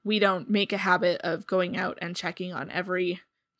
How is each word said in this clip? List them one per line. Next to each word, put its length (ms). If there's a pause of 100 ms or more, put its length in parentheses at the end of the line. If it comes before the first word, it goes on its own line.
we 140
don't 320
make 240
a 40
habit 440
of 240
going 320
out 240
and 140
checking 380
on 180
every 480 (400)